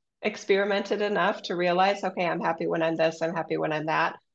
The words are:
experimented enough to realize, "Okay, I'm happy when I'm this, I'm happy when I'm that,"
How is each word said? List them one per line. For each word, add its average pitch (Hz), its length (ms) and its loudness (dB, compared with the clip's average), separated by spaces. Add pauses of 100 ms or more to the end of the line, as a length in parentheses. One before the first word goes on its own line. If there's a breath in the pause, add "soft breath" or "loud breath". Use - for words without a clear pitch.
(220)
experimented 202 800 0
enough 208 420 0
to 190 120 -4
realize, 185 480 2
"Okay, 185 220 -2
I'm 170 160 -2
happy 165 260 -2
when 170 160 0
I'm 160 120 2
this, 160 260 0
I'm 170 120 -2
happy 160 240 -2
when 156 140 -2
I'm 151 140 -4
that," 160 300 0 (180)